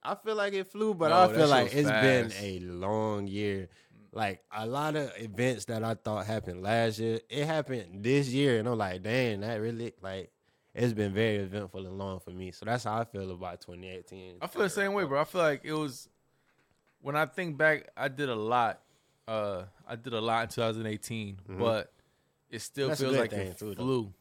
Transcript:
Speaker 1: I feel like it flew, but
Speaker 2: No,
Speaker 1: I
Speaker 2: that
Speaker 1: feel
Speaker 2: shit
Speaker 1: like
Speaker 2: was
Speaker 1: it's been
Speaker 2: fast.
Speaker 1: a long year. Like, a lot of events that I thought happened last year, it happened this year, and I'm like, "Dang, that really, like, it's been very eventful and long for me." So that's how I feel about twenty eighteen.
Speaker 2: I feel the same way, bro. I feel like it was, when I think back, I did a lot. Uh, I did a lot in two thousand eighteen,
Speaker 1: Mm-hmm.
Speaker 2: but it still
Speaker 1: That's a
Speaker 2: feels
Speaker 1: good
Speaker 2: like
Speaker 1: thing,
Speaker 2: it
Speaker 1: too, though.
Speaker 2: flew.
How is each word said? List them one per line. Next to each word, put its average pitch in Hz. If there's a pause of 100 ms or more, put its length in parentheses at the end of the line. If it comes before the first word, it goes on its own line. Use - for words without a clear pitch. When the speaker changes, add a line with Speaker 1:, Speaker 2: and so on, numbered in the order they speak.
Speaker 1:
I 151
feel 214
like 202
it 190
flew, 214
but 165
Speaker 2:
No, 160
Speaker 1:
I 185
Speaker 2:
that 180
Speaker 1:
feel 160
Speaker 2:
shit 147
Speaker 1:
like 131
Speaker 2:
was 120
Speaker 1:
it's 143
been 117
Speaker 2:
fast. 101
Speaker 1:
a 95
long 101
year. 98 (420)
Like, 104
a 107
lot 147
of 143
events 113
that 110
I 113
thought 104
happened 95
last 110
year, 113
it 143
happened 127
this 135
year, 127
and 107
I'm 123
like, 92
"Dang, 113
that 110
really, 113
like, 95 (460)
it's 120
been 101
very 107
eventful 95
and 92
long 98
for -
me." 92
So -
that's 120
how 110
I 117
feel 98
about 90
twenty 90
eighteen. 92
Speaker 2:
I -
feel -
the 196
same 196
way, 202
bro. 139
I -
feel 180
like 147
it 156
was, 151 (920)
when 139
I 156
think 156
back, 151
I 139
did 139
a 120
lot. 110 (480)
Uh, 104 (240)
I -
did 120
a 113
lot 113
in 113
two -
thousand 113
eighteen, 107 (100)
Speaker 1:
Mm-hmm. 95
Speaker 2:
but 113 (600)
it 113
still 139
Speaker 1:
That's 151
a 135
Speaker 2:
feels 131
Speaker 1:
good 127
Speaker 2:
like 113
Speaker 1:
thing, 101
Speaker 2:
it 92
Speaker 1:
too, 107
though. 104
Speaker 2:
flew. 123